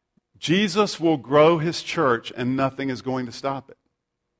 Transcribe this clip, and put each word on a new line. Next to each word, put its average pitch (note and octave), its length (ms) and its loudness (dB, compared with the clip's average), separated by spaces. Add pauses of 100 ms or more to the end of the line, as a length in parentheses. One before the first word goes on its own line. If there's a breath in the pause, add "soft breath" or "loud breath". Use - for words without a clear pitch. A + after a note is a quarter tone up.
(380)
Jesus G3 640 0
will D#3+ 160 2
grow D3 420 4
his D#3+ 240 -4
church, B2+ 540 0
and B2+ 180 -2
nothing C3+ 360 -2
is A#2 120 -8
going B2+ 240 -6
to A#2 60 -12
stop C#3 380 -8
it. - 80 -20 (600)